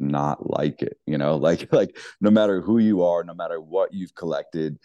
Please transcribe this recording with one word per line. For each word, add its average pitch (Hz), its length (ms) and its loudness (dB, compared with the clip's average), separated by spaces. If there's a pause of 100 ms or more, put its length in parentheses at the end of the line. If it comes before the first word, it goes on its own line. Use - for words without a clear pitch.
not 73 500 -2
like - 320 -2
it, - 240 -8
you 73 100 -2
know, 73 200 0
<laughs> 73 120 2
like, - 240 -2
like, 101 240 2 (240)
no 104 100 4
matter 104 300 4
who 101 180 2
you 107 240 4
are, 87 220 2
no 85 80 -14
matter 85 280 -6
what 90 340 -2
you've 92 220 -10
collected, 78 680 -4